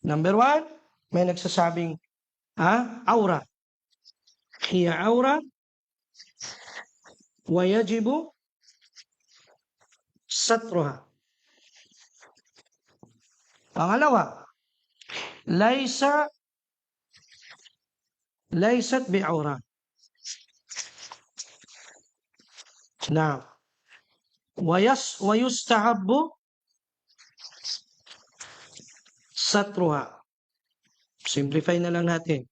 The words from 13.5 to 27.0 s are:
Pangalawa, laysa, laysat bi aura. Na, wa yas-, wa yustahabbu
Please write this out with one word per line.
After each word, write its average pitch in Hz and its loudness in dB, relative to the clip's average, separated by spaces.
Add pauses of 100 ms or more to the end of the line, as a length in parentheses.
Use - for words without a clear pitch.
Pangalawa, 220 2 (1040)
laysa, 269 2 (2250)
laysat 240 0
bi 190 0
aura. 151 -2 (3500)
Na, 151 0 (1120)
wa 170 0
yas-, 254 2
wa 196 2
yustahabbu 233 2 (3250)